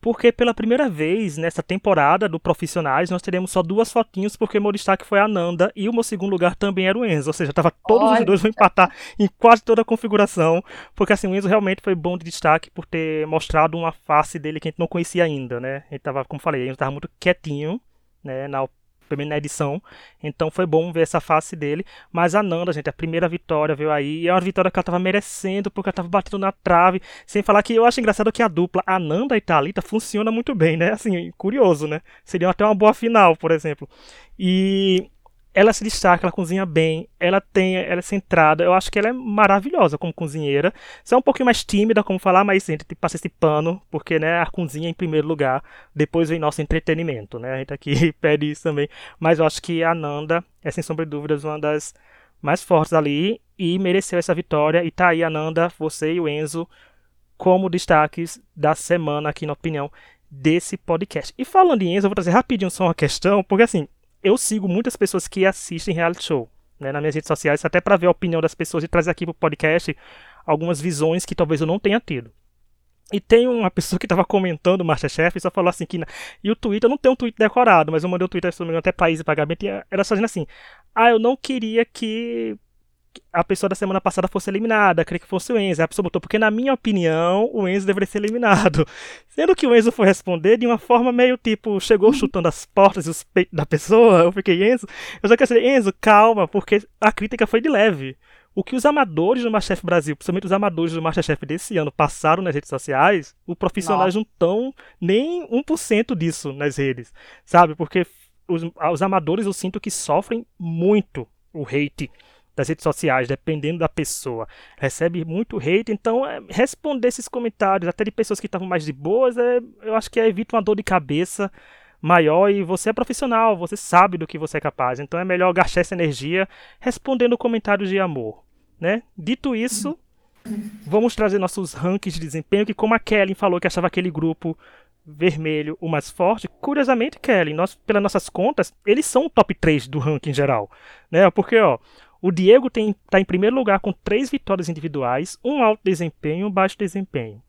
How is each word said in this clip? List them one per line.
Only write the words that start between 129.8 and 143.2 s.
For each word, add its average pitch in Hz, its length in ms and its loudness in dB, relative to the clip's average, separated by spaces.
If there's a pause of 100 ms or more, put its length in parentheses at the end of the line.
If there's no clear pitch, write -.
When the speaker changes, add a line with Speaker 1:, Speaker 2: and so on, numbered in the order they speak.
Speaker 1:
vamos 214 280 0
trazer 208 240 0
nossos 185 340 -4
rankings 175 460 -4
de 160 80 -8
desempenho, 180 400 -2
que 220 80 -6
como 220 200 0
a 226 40 2
Kelly 196 360 0
falou 180 260 0
que - 60 -4
achava 175 200 -2
aquele 180 240 -2
grupo 160 460 -4 (480)
vermelho 156 760 -2
o 170 80 -6
mais 151 220 -4
forte, 202 380 0 (120)
curiosamente, 269 600 0
Kelly, 170 340 2
nós, 170 200 -2
pelas - 280 0
nossas - 260 -2
contas, 202 460 -2 (100)
eles 240 220 2
são 254 200 2
o 277 40 -6
top 196 240 4
três 151 320 0
do 139 120 -6
ranking 143 360 -4
geral, 127 360 0 (400)
né? 180 200 6
Porque, 214 280 0
ó, 156 200 4 (420)
o 185 120 0
Diego 214 360 0
tem, 214 260 -4 (160)
tá 190 100 2